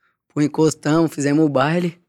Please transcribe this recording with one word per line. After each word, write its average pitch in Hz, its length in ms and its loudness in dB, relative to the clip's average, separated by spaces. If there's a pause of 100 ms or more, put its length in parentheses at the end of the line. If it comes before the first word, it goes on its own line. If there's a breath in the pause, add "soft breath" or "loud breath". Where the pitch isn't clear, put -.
(320)
Pô, 147 80 -4
encostamos, 156 720 0
fizemos 143 320 0
o 156 60 2
baile. 160 480 -2 (100)